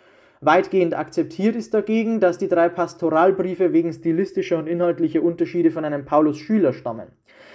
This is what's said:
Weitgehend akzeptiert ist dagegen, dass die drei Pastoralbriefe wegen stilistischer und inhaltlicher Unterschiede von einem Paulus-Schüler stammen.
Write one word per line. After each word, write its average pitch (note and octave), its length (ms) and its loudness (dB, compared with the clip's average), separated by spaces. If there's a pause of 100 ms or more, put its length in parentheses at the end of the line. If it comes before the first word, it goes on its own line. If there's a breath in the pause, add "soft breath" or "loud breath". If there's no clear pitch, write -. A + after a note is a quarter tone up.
(420 soft breath)
Weitgehend F3 560 2
akzeptiert F3+ 600 -4
ist A3 160 -8
dagegen, A3 480 0
dass F3 160 2
die F#3+ 100 -4
drei E3+ 220 2
Pastoralbriefe F3 1040 0
wegen E3 180 2
stilistischer F3 640 -2
und D#3 100 -6
inhaltlicher E3+ 540 0
Unterschiede E3+ 480 0
von D#3 140 -6
einem C#3+ 220 -6
Paulus-Schüler D3+ 680 2
stammen. A2+ 380 -10 (460 loud breath)